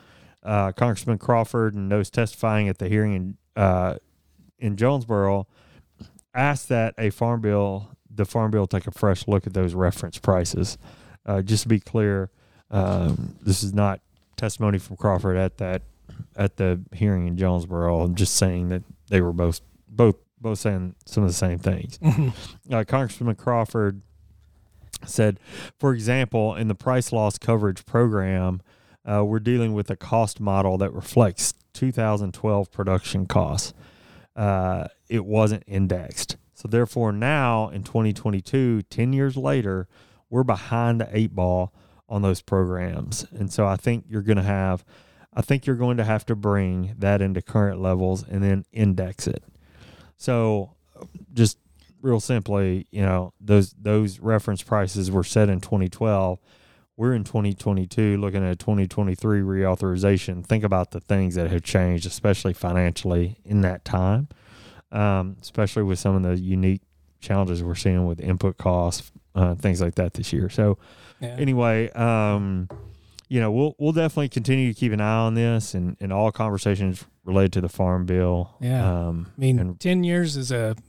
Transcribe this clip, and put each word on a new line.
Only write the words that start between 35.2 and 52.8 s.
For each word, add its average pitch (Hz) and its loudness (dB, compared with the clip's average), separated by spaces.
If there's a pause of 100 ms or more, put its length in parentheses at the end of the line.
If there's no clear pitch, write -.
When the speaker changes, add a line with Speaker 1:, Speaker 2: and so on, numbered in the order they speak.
Speaker 1:
wasn't 107 2
indexed. 95 -4 (180)
So - -12
therefore 117 0
now 117 0
in 98 -10
twenty 110 0
twenty-two, 110 0
ten 120 -2
years 135 0
later, 117 -2 (420)
we're 127 2
behind 117 0
the 110 -4
eight 110 0
ball 90 0 (360)
on 101 -2
those 95 0
programs." 90 -2
And 101 -6
so 107 2
I 98 2
think 117 -2
you're 107 -4
gonna 101 2
have 95 0 (500)
I - 0
think 139 0
you're 131 0
going 123 0
to 113 0
have 107 0
to 113 -2
bring 98 0
that 98 2
into 95 0
current 101 0
levels 92 0
and 98 -2
then 98 2
index 95 0
it. - -4 (760)
So 113 0 (580)
just 117 4 (440)
real 123 2
simply, 98 0